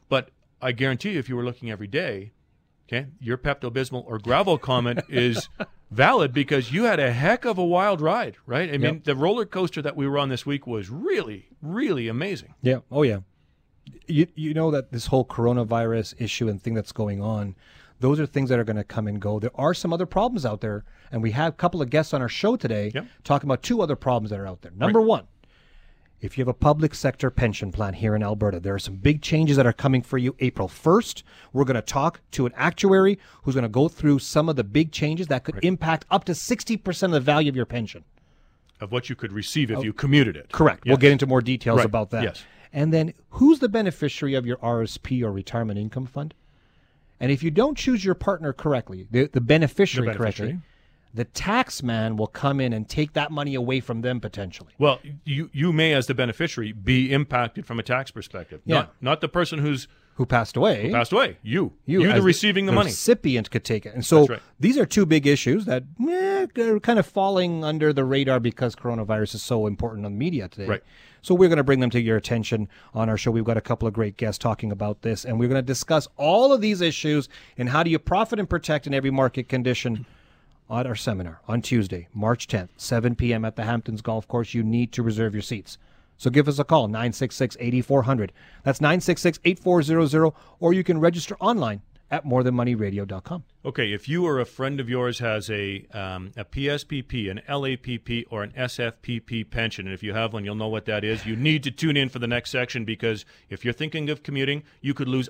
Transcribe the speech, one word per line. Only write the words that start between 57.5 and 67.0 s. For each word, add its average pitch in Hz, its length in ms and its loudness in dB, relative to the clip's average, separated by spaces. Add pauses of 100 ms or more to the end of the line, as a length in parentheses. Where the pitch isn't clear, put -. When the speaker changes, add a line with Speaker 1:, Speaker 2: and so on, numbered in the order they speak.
Speaker 1:
from 117 140 -6
a - 20 -6
tax 127 300 -4
perspective. - 520 -14
Speaker 2:
Yeah. 160 100 0
Speaker 1:
Not, 147 260 0
not 139 220 0
the 160 60 -2
person 165 300 -2
who's 143 300 -2 (260)
Speaker 2:
Who 127 120 -2
passed 117 300 2
away. 127 320 2
Speaker 1:
who 120 40 0
passed 117 200 2
away. 202 300 2
You. 127 300 -2 (140)
Speaker 2:
You 170 160 4
Speaker 1:
You, 175 60 6
the 208 80 4
Speaker 2:
as 196 60 6
Speaker 1:
receiving 196 440 4
the 190 60 2
Speaker 2:
the - 40 6
Speaker 1:
money. 202 140 4
Speaker 2:
recipient 123 600 2
could - 140 -2
take 110 220 -2
it. - 80 -16
And 123 120 -6
so 165 140 8
Speaker 1:
That's 139 100 8
right. 113 120 -6 (180)
Speaker 2:
these 226 180 4
are 220 80 4
two 202 200 4
big 151 200 4
issues 147 380 2
that, 127 200 -2 (240)
eh, 381 380 0 (140)
are 226 200 2
kind 233 200 2